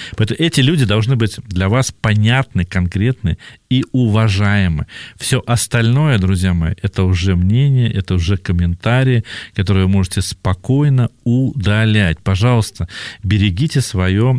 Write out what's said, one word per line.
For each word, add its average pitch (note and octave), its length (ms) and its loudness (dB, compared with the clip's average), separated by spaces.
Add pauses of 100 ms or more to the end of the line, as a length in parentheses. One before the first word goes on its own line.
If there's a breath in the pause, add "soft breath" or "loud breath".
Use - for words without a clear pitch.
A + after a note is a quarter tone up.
(160 loud breath)
Поэтому G#2+ 220 -2
эти D#3+ 220 0
люди C#3 240 2
должны G#2+ 320 0
быть A2 300 -2
для F#2+ 240 -2
вас B2+ 280 0
понятны, G#2+ 680 0
конкретны F#2 720 -2 (320 loud breath)
и B2+ 220 2
уважаемы. G2+ 920 2 (320 loud breath)
Всё - 280 -2
остальное, A#2+ 720 0
друзья F#2 340 0
мои, E2 300 0
это F#2+ 220 -2
уже F#2 320 0
мнение, A#2+ 540 2
это F#2+ 240 -4
уже F2+ 220 0
комментарии, A2 880 0 (300 loud breath)
которые F#2+ 320 0
вы F#2+ 60 2
можете G2 280 0
спокойно C3 880 0 (160)
удалять. G#2+ 920 0
Пожалуйста, G#2 680 0 (360 loud breath)
берегите G#2 580 0
своё G#2 580 0